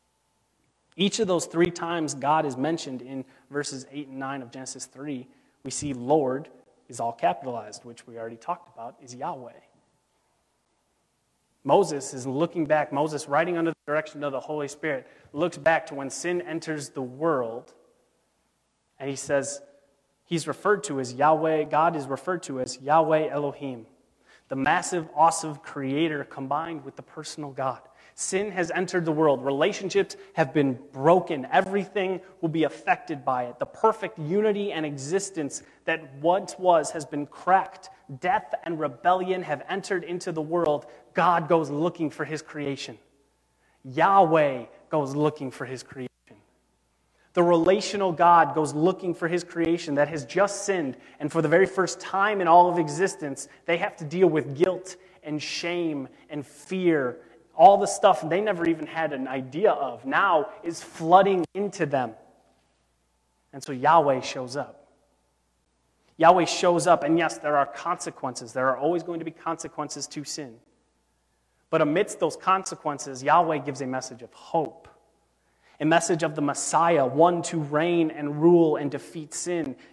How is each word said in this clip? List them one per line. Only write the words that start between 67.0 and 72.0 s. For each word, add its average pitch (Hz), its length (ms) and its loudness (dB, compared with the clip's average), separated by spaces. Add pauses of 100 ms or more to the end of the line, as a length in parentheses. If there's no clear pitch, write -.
and 165 160 2
yes, 160 180 -2
there 147 200 0
are 139 100 4
consequences. 135 840 -8
There 131 160 0
are 131 100 2
always 160 260 -2
going 170 160 -8
to 160 60 -10
be 165 60 -10
consequences 156 760 -8
to 151 160 -10
sin. 135 320 -12 (1160)
But 160 120 2
amidst 156 380 0